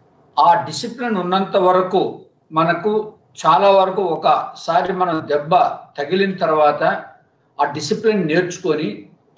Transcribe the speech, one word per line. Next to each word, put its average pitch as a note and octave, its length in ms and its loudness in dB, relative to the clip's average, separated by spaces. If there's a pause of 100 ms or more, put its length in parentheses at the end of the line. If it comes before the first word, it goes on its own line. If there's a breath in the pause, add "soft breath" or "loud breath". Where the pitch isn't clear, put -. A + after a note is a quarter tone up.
(380)
ఆ E3+ 260 4
డిసిప్లిన్ A3 520 -6
ఉన్నంత F#3 400 0
వరకు F#3 640 2 (320)
మనకు E3+ 600 -2 (340)
చాలా F#3+ 240 4
వరకు F#3+ 320 2
ఒకసారి E3+ 880 -2
మనం E3+ 360 -2
దెబ్బ D3 260 0 (440)
తగిలిన F#3+ 340 -2
తర్వాత D3+ 500 0 (800)
ఆ C#3+ 120 -2
డిసిప్లిన్ G3 540 -2
నేర్చుకొని E3 800 -2 (320)